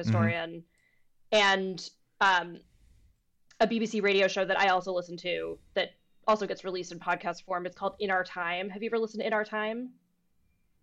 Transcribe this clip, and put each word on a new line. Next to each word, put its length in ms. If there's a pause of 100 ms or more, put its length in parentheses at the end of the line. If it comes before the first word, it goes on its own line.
historian, 560 (680)
and, 580 (340)
um, 360 (1000)
a 60
B 120
B 80
C 140
radio 260
show 180
that 140
I 100
also 240
listen 260
to 400 (160)
that 160 (360)
also 200
gets 180
released 260
in 80
podcast 460
form. 220
It's 100
called 240
In 100
Our 140
Time. 460
Have 120
you 60
ever 100
listened 220
to 60
In 80
Our 100
Time? 480 (920)